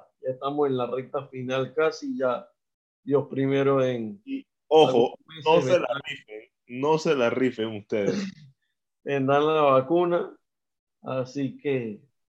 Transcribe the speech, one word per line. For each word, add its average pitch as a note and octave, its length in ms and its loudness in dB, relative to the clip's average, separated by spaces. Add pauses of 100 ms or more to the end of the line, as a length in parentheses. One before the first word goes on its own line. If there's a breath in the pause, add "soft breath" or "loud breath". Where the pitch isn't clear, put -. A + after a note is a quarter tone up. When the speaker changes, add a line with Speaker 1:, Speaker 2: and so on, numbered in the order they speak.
(220)
Speaker 1:
ya B2+ 100 -6
estamos C#3 360 -2
en C3 100 -2
la A#2+ 100 -2
recta C3+ 400 -6
final C3 460 -6
casi, D3+ 440 -2
ya B2+ 300 -2 (560)
Dios C#3 260 0
primero C3+ 540 2
en A2+ 420 -4
Speaker 2:
Y, C3+ 220 -10 (200)
ojo, C3 500 6 (100)
Speaker 1:
algunos - 0 -
meses D#3 180 -12
Speaker 2:
no D#3 160 6
se C3+ 60 -2
Speaker 1:
me D3+ 100 4
Speaker 2:
la - 80 -2
Speaker 1:
están C#3+ 200 -6
Speaker 2:
rifen, A2+ 440 -14 (180)
no C#3 300 0
se D#3 180 0
la A#2+ 140 2
rifen A#2 480 -2
ustedes. G2+ 380 -2
Speaker 1:
<laughs> - 400 -10 (500)
en C#3 220 -2
dar C#3+ 140 4
la D#3 200 2
vacuna, E3 720 2 (680)
así C3 560 -6
que A#2+ 440 -4 (300)